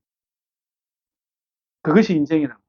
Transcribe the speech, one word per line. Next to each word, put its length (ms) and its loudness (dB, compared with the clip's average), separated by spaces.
그것이 320 2
인생이라고. 540 -4